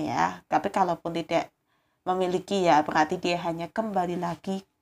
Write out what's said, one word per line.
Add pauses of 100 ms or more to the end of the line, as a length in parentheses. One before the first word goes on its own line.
ya,
tapi
kalaupun
tidak (560)
memiliki
ya,
berarti
dia
hanya
kembali
lagi (180)